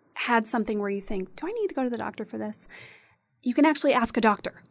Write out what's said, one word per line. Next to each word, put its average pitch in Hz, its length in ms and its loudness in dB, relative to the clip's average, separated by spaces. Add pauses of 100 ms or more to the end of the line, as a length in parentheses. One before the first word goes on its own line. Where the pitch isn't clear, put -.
(140)
had 226 320 2
something 214 320 0
where 202 120 -2
you 202 100 -4
think, 190 360 -6
"Do 311 100 -8
I 392 60 -4
need 440 160 -2
to - 60 -12
go 269 80 -2
to 254 60 0
the 240 80 -4
doctor 220 300 -8
for - 100 -12
this?" 214 320 -2 (760)
You 247 100 -2
can 294 100 6
actually 294 280 4
ask 233 240 0
a 247 40 2
doctor - 500 0